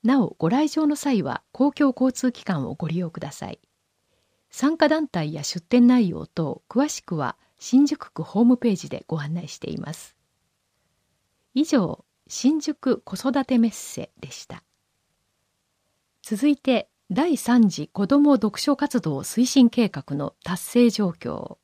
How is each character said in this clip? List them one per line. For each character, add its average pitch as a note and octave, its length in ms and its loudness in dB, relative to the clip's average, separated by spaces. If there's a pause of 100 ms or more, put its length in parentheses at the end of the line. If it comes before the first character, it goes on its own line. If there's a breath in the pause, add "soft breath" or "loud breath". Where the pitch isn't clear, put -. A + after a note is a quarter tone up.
な B3+ 180 2
お、 - 160 -2
ご D#3+ 120 0
来 C#4+ 180 2
場 D#4 180 -2
の D4 120 0
際 A#3+ 260 0
は - 200 -6 (100)
公 C#4 180 2
共 C#4 200 2
交 B3+ 200 0
通 B3+ 220 -2
機 - 100 -18
関 D3+ 240 -2
を - 60 -8
ご D#3+ 160 -6
利 E3 80 -4
用 F3 120 -4
く E3 120 -12
だ D3 100 -10
さ - 180 -12
い。 - 100 -14 (920)
参 D#4 280 -2
加 D#4 120 4
団 D#4 180 0
体 D#3 260 -4
や D3 100 -10
出 - 220 -8
店 B3 220 6
内 A#3+ 220 4
容 - 180 -8
等、 D#3 400 -4
詳 C#4 220 0
し - 120 -10
く - 140 -8
は C#3 220 -4 (200)
新 C#4 300 4
宿 - 240 -6
区 - 100 -10
ホ G3 200 -2
ー - 20 6
ム A#3+ 140 6
ペ A#3+ 140 0
ー F#3+ 40 2
ジ D3+ 140 -14
で - 180 -12
ご D#3 140 -4
案 D3 120 -6
内 E3+ 140 -8
し - 120 -16
て - 120 -10
い D#3 60 -8
ま D#3 160 -10
す。 - 240 -20 (1400)
以 C#4 100 0
上、 A3+ 400 0 (240)
新 D4 340 0
宿 - 440 -2
子 - 100 -10
育 C4 300 -2
て B3+ 120 0
メ A3+ 120 4
ッ - 20 -4
セ - 480 -14
で C3+ 100 -16
し - 160 -18
た。 - 180 -16 (1600)
続 A3 280 -2
い C#4+ 80 2
て、 - 320 -2 (200)
第 C#4 280 0
三 A#3 320 4
次 D3+ 180 -6
子 G3+ 180 -4
ど C#4+ 140 4
も D4 160 6
読 G#3 240 -2
書 C#4+ 160 0
活 C#4 240 -2
動 D3 200 -4
推 - 260 0
進 B3 240 6
計 A#3 180 0
画 C#3+ 300 -8
の C#3+ 260 -6
達 F#3 200 -6
成 A#3+ 260 4
状 G3+ 200 -2
況。 - 540 -10